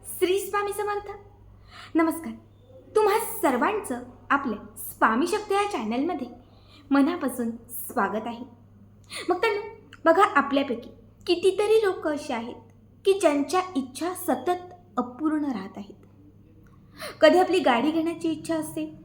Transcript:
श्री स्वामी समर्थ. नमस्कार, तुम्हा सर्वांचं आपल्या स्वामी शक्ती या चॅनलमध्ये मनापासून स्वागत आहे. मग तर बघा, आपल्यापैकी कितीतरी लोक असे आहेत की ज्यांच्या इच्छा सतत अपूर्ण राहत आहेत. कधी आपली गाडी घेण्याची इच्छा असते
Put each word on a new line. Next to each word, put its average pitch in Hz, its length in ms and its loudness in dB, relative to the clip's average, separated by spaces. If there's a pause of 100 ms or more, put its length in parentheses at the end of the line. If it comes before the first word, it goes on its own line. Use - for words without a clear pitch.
श्री 370 300 2
स्वामी 403 340 -2
समर्थ. 403 360 -4 (840)
नमस्कार, 320 380 0 (640)
तुम्हा 427 220 4 (240)
सर्वांचं 277 640 0 (260)
आपल्या 262 300 0 (200)
स्वामी 254 480 0
शक्ती 415 260 -2
या 403 180 2
चॅनलमध्ये 269 560 -4 (640)
मनापासून 277 600 2 (180)
स्वागत 214 580 -4
आहे. 233 180 -10 (840)
मग 359 140 0
तर 415 160 2 (460)
बघा, 370 300 6
आपल्यापैकी 269 540 0 (380)
कितीतरी 403 560 4
लोक 381 240 0
असे 285 260 -4
आहेत 233 220 -8 (500)
की 392 140 4
ज्यांच्या 294 420 2 (140)
इच्छा 311 420 -4
सतत 349 560 -2 (240)
अपूर्ण 302 480 -2
राहत 196 320 -6
आहेत. 202 160 -16 (1300)
कधी 311 180 8
आपली 359 200 4
गाडी 269 320 2
घेण्याची 330 400 -2
इच्छा 320 240 -4
असते 311 360 -6 (140)